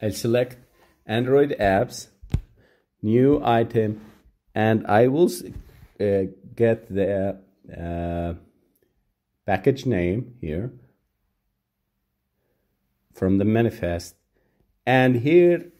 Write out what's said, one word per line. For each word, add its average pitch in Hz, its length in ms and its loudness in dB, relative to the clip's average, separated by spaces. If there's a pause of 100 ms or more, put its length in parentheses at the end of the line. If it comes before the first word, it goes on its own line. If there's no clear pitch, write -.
I'll 110 80 -2
select 120 460 -2 (500)
Android 131 540 2
apps, 104 480 0 (920)
new 127 440 2
item, 113 560 0 (520)
and 110 360 2
I 110 180 4
will 151 200 2
s-, - 180 -6 (560)
uh, 98 240 0 (320)
get 113 360 0
the, 98 460 -2 (320)
uh, 85 640 -6 (1120)
package 131 400 -2
name 101 540 -2
here 82 320 -8 (2500)
from 98 240 0
the 101 60 0
manifest, 107 720 -2 (680)
and 127 320 2
here 170 640 2